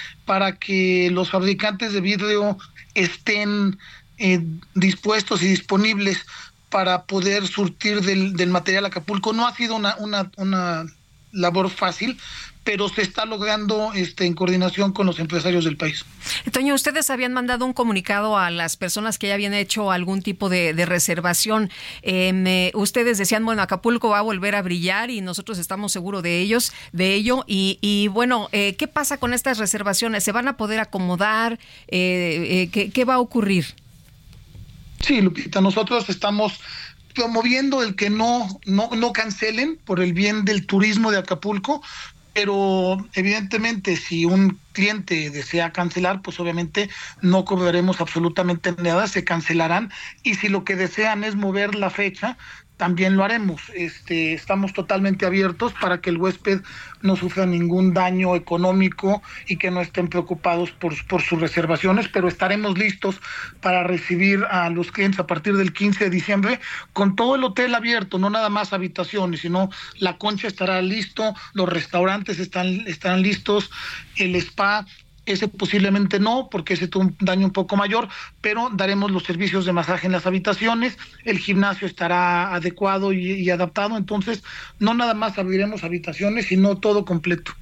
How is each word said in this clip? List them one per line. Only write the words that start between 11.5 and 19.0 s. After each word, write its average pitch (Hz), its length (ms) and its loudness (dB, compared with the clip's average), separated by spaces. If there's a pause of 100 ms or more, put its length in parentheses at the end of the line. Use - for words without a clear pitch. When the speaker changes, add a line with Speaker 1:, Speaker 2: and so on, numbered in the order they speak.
Speaker 1:
fácil, 196 480 -2 (460)
pero 202 260 -2
se 214 120 -2
está 208 240 -2
logrando, 214 680 -2
este, 180 340 -2
en 170 80 0
coordinación 185 580 2
con 196 140 2
los 175 100 0
empresarios 165 480 0
del 151 120 -2
país. 156 280 -4 (460)
Speaker 2:
Toño, 277 240 2
ustedes 294 340 0
habían 254 240 -2
mandado 247 320 0
un 254 80 0
comunicado 208 640 0
a 180 140 2
las 170 260 -2
personas 208 400 -4